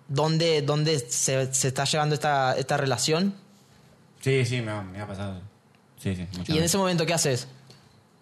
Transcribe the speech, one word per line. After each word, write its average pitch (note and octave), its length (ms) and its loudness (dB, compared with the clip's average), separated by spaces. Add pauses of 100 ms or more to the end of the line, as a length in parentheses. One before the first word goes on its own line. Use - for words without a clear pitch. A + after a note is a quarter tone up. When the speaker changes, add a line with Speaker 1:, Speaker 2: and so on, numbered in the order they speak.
Speaker 1:
dónde, D#3 540 2
dónde D3+ 380 2
se, C3 540 -2
se - 140 2
está C3+ 160 0
llevando D3+ 300 2
esta, C#3 420 2
esta C#3 200 -2
relación". D#3 580 0 (840)
Speaker 2:
Sí, C3+ 240 2
sí, B2 160 -2
me A2 120 -4
ha, G#2 100 -6
me F#2+ 180 -12
ha G#2 60 -10
pasado. G2 340 -8 (600)
Sí, F#2+ 140 -2
sí, F2+ 60 -6 (100)
muchas F2+ 160 -8
Speaker 1:
¿Y D#3+ 40 0
en D3+ 60 2
Speaker 2:
veces. E3 120 4
Speaker 1:
ese G3 80 2
momento F3+ 280 2
qué E3 80 0
haces? C#3 340 0 (720)